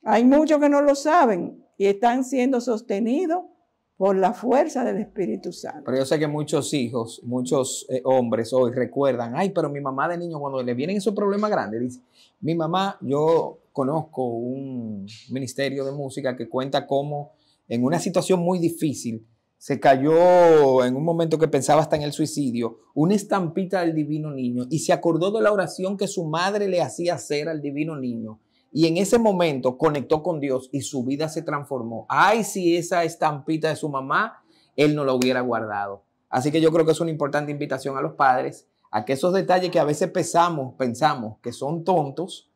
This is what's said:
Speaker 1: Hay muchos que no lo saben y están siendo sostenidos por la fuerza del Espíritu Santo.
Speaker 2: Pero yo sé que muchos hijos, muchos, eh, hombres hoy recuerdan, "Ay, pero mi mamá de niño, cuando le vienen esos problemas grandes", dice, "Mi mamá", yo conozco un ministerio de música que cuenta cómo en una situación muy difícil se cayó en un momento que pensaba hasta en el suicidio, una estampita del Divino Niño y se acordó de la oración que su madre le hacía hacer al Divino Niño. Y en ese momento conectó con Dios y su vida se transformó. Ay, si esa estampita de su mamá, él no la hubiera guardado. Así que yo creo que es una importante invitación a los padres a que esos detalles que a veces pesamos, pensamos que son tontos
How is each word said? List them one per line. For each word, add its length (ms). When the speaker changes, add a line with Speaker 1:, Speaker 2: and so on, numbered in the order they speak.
Speaker 1:
Hay 200
muchos 360
que 100
no 120
lo 140
saben 680
y 100
están 360
siendo 380
sostenidos 840
por 180
la 180
fuerza 500
del 160
Espíritu 520
Santo. 340
Speaker 2:
Pero 120
yo 80
sé 140
que 80
muchos 480
hijos, 480
muchos, 640
eh, 160
hombres 480
hoy 180
recuerdan, 640
"Ay, 140
pero 220
mi 100
mamá 260
de 120
niño, 200
cuando 220
le 140
vienen 220
esos 180
problemas 340
grandes", 320
dice, 200
"Mi 140
mamá", 480
yo 560
conozco 500
un 840
ministerio 520
de 80
música 440
que 120
cuenta 380
cómo 460
en 160
una 160
situación 400
muy 200
difícil 680
se 220
cayó 1080
en 100
un 80
momento 360
que 80
pensaba 340
hasta 140
en 80
el 100
suicidio, 640
una 220
estampita 680
del 140
Divino 360
Niño 380
y 100
se 140
acordó 380
de 100
la 100
oración 460
que 100
su 180
madre 420
le 160
hacía 320
hacer 340
al 140
Divino 340
Niño. 420
Y 140
en 120
ese 200
momento 600
conectó 440
con 180
Dios 320
y 100
su 220
vida 260
se 120
transformó. 680
Ay, 340
si 320
esa 300
estampita 640
de 60
su 140
mamá, 540
él 180
no 120
la 80
hubiera 280
guardado. 600
Así 220
que 100
yo 100
creo 140
que 60
es 80
una 100
importante 420
invitación 460
a 40
los 120
padres 540
a 140
que 80
esos 200
detalles 380
que 80
a 60
veces 260
pesamos, 640
pensamos 640
que 120
son 300
tontos 720